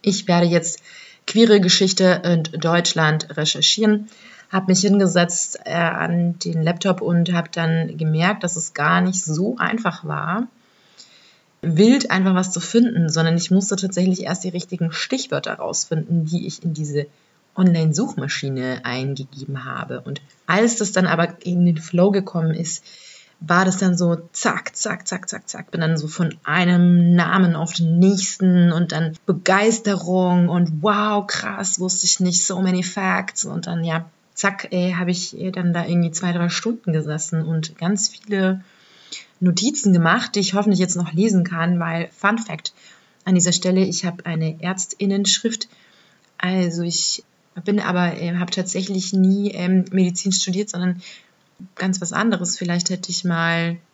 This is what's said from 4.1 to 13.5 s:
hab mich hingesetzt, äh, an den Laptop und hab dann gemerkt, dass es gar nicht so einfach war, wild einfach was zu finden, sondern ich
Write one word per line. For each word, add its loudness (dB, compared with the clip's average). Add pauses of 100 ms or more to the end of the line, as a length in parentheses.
hab -2
mich 4
hingesetzt, 2
äh, -6
an 0
den -4
Laptop -2
und 2
hab -2
dann -2
gemerkt, 0
dass -4
es -8
gar 2
nicht 0
so -2
einfach -4
war, -4 (1160)
wild 4
einfach 2
was 0
zu -6
finden, 2
sondern 2
ich -4